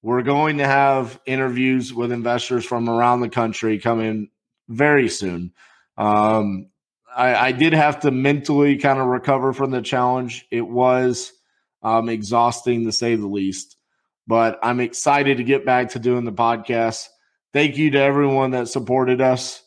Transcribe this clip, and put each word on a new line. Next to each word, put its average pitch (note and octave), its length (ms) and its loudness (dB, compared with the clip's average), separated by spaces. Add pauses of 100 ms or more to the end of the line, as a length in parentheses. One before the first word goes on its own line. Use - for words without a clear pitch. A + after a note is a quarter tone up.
We're A#2+ 220 -2
going D3 340 0
to C#3 100 0
have C3+ 580 2
interviews C3 680 -2
with A#2+ 180 -4
investors A#2+ 540 -2
from A#2 240 -4
around A#2+ 320 2
the A#2 80 -2
country A2 500 -2
coming A2 500 -2 (380)
very C#3 420 2
soon. F2 440 -6 (440)
Um, G#2 720 0 (480)
I, B2 200 2
I B2+ 180 2
did D#3 200 2
have D3+ 280 2
to D3 100 2
mentally C#3+ 680 2
kind C#3 220 2
of C3 80 0
recover C3 460 0
from C3+ 180 -2
the B2+ 100 -4
challenge. B2+ 680 -2
It A#2 160 -4
was, B2+ 640 2 (520)
um, A2+ 260 0
exhausting A#2 760 0
to A2 60 -4
say A#2 240 0
the G#2+ 120 -6
least, G2 500 -6 (500)
but A2+ 340 2
I'm A#2+ 200 -2
excited C#3 560 0
to B2 60 -4
get C3 220 0
back B2 260 2
to B2 80 -10
doing B2 260 -2
the A2+ 80 -8
podcast. A2+ 760 -2 (460)
Thank C#3 240 0
you D3+ 140 2
to C#3 80 2
everyone C#3 520 2
that B2 160 -4
supported B2+ 540 0
us B2+ 460 0